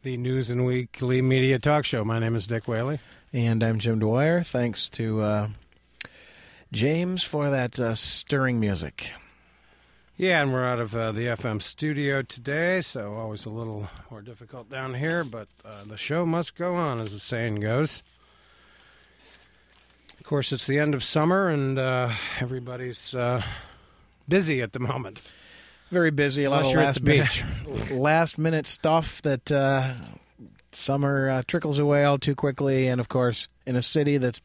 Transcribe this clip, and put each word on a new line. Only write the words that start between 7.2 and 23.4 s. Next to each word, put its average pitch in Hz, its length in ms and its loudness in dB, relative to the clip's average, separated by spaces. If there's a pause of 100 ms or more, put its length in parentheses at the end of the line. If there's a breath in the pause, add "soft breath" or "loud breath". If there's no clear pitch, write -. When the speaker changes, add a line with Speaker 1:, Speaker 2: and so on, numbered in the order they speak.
Speaker 2:
for 147 280 -2
that, 127 280 -2
uh, 117 160 0
stirring 131 640 0
music. 98 520 -2 (1040 loud breath)
Speaker 1:
Yeah, 180 240 2
and 139 100 2
we're 127 140 0
out 123 160 0
of, 113 160 -4
uh, 113 160 -2
the 117 160 -4
F 117 160 -4
M 110 160 -2
studio 143 600 -4
today, 156 580 -2
so 107 360 -8
always 110 280 -8
a 107 60 -10
little 110 360 -8 (240 loud breath)
more 107 120 -18
difficult 117 480 -20
down 131 240 -6
here, 160 280 0
but, 113 260 -10 (140)
uh, 104 240 -18
the 107 120 -14
show 165 260 -2
must 165 320 0
go 175 180 -2
on, 143 280 -2
as 104 100 -6
the 104 60 -10
saying 113 380 -2
goes. 113 460 0 (2250 soft breath)
Of - 60 -20
course, 143 280 -2
it's 135 140 -4
the 139 120 2
end 151 160 2
of 127 100 -4
summer, 180 460 2
and, 135 280 0
uh, 127 340 0 (280 loud breath)
everybody's, 123 720 -8
uh, 123 300 0 (840 loud breath)